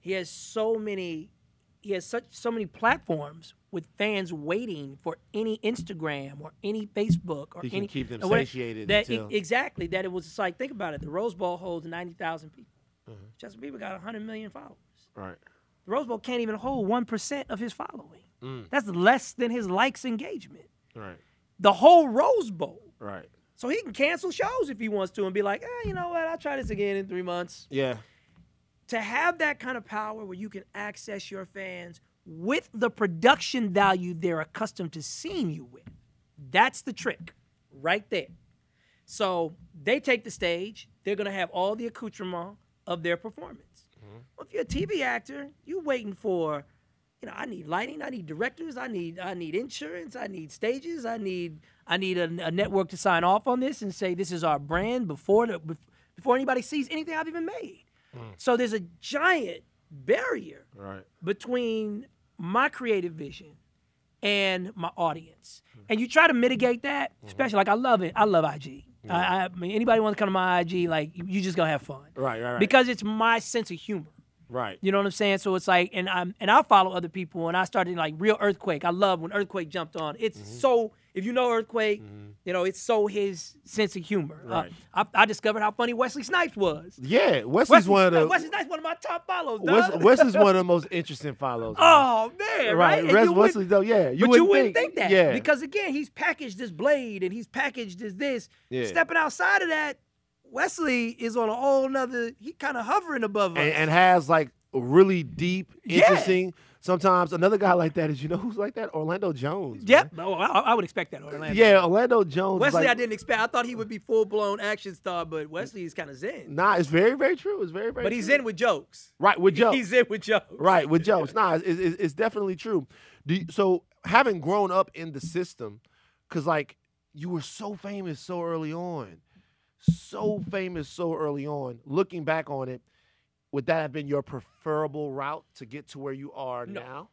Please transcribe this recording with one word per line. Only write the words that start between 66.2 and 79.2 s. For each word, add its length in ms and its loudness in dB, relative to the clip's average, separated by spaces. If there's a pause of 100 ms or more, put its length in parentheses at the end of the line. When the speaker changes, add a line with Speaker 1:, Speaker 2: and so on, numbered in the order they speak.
Speaker 1:
to 80 6
mitigate 480 2
that, 300 -4
Speaker 2:
Mm-hmm. 160 -20
Speaker 1:
especially, 280 -2
like, 120 4
I 60 6
love 280 2
it. 140 -4
I 80 4
love 200 4
I 140 -2
G. 260 -16 (200)
Speaker 2:
Yeah. 120 -4
Speaker 1:
I, 280 0
I 40 -6
mean, 240 -8
anybody 280 4
wants 160 0
to 40 -4
come 80 2
to 40 0
my 260 2
I 60 2
G, 240 -2
like, 280 -2
you, 100 -10
you 140 -2
just 160 -2
gonna 140 2
have 120 0
fun. 200 -14 (120)
Speaker 2:
Right, 280 -4
right, 100 -4
right. 80 -2
Speaker 1:
Because 280 6
it's 160 -4
my 340 0
sense 320 -6
of 60 -10
humor. 340 -10 (400)
Speaker 2:
Right. 300 -6
Speaker 1:
You 120 -2
know 60 2
what 80 2
I'm 60 -2
saying? 260 0
So 180 -2
it's 120 -4
like, 240 2
and 160 -4
I'm, 320 -4
and 100 0
I 120 8
follow 300 6
other 180 -4
people, 380 -6
and 80 -2
I 80 2
started, 320 -2
like, 220 -2
real 220 4
Earthquake. 440 0
I 60 2
love 300 2